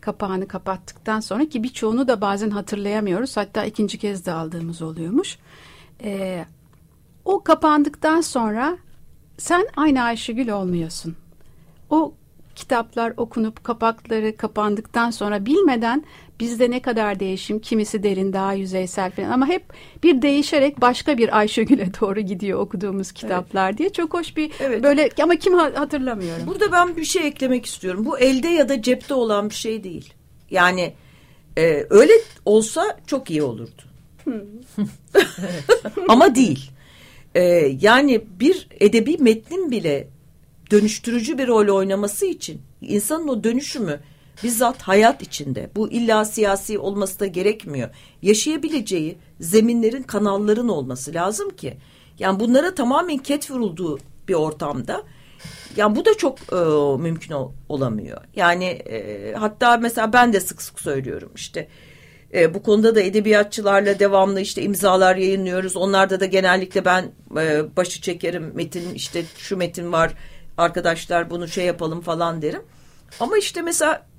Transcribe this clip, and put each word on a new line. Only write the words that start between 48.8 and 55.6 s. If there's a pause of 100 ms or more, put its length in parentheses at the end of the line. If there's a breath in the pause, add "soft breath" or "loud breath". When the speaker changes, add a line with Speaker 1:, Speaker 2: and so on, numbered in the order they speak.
Speaker 2:
zeminlerin,
kanalların
olması
lazım
ki. (420 soft breath)
Yani
bunlara
tamamen
ket
vurulduğu (300)
bir
ortamda, (720 loud breath)